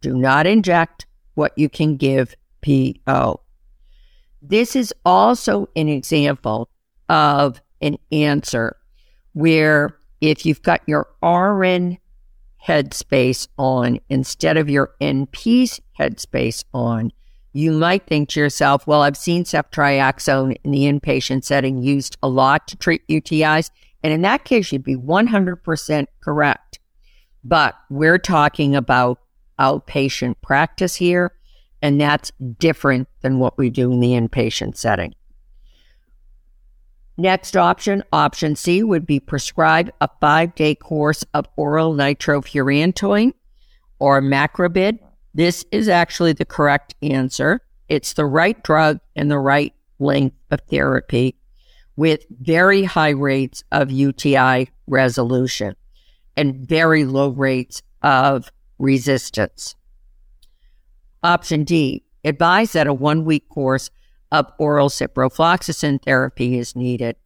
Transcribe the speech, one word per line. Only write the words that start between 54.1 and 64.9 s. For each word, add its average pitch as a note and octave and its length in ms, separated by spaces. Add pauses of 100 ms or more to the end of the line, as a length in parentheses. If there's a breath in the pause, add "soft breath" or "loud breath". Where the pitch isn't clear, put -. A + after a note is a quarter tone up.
T C#3 240
I C3 300 (200)
resolution B2 880 (600)
and C#3 180 (140)
very D#3+ 360
low C3+ 260
rates C3 520 (180)
of C3+ 520 (260)
resistance. C3 960 (1500)
Option F3 400
D, D3+ 400 (180)
advise F3 480
that D#3 160
a C#3+ 80
one-week D3+ 540
course C3+ 420 (400)
of D3 160 (120)
oral D3 300
ciprofloxacin D3 1120